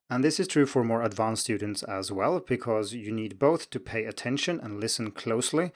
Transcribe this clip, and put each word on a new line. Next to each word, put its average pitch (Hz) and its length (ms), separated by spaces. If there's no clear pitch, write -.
And 123 140
this 156 160
is 185 80
true 143 180
for 131 180
more 117 180
advanced 110 420
students 104 380
as 95 300
well, 120 300
because 113 520
you 110 180
need 107 280
both 156 320
to 131 80
pay 113 240
attention 127 560
and 104 200
listen 110 320
closely. 123 640